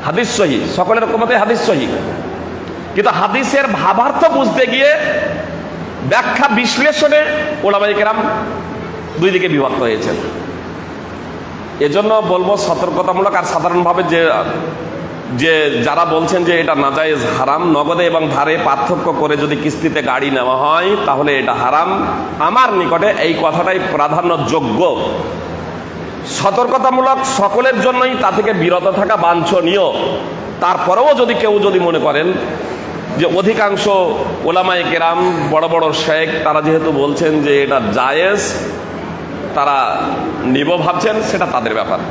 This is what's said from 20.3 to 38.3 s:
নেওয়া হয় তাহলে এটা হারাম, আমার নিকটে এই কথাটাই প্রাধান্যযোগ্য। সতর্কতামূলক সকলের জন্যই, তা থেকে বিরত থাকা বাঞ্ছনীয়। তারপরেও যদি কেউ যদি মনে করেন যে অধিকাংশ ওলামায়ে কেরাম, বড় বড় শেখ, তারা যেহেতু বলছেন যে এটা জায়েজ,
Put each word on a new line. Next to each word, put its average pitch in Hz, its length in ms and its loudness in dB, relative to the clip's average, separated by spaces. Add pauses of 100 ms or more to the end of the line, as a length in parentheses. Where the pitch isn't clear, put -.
নেওয়া 127 260 0
হয় 160 320 2 (160)
তাহলে 143 320 2
এটা 127 160 0
হারাম, 139 360 2 (500)
আমার 226 380 4
নিকটে 170 320 2 (120)
এই 160 200 2
কথাটাই 175 380 0 (120)
প্রাধান্যযোগ্য। 151 920 0 (1600)
সতর্কতামূলক 254 800 2 (200)
সকলের 240 440 2
জন্যই, 254 400 2
তা 196 100 2
থেকে 202 220 0
বিরত 175 340 2 (120)
থাকা 202 180 2
বাঞ্ছনীয়। 175 680 2 (760)
তারপরেও 185 540 2
যদি 233 260 2
কেউ 214 180 2
যদি 196 200 4
মনে 165 200 2
করেন 151 280 2 (880)
যে 156 80 2 (120)
অধিকাংশ 202 460 2 (600)
ওলামায়ে 180 460 2
কেরাম, 165 280 2 (320)
বড় 156 160 2
বড় 165 260 2
শেখ, 156 340 0 (160)
তারা 151 180 2
যেহেতু 160 280 2 (120)
বলছেন 147 300 0 (120)
যে 143 180 2
এটা 139 160 2 (160)
জায়েজ, 160 480 2 (1120)